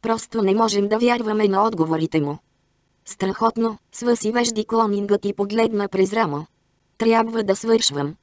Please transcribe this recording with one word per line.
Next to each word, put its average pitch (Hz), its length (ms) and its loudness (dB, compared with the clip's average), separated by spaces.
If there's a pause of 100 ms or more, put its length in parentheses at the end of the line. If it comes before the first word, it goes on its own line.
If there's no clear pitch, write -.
Просто 226 400 -2
не 190 140 2
можем 202 320 2
да 214 120 0
вярваме 220 480 2
на 196 200 2
отговорите 160 540 0
му. 147 160 -4 (680)
Страхотно, 220 720 -2 (140)
свъси 233 400 0
вежди 233 340 -2
клонингът 202 600 0
и 202 80 -2
погледна 208 540 0
през 190 260 0
рамо. 160 320 -2 (520)
Трябва 226 460 2
да 196 120 0
свършвам. 165 680 0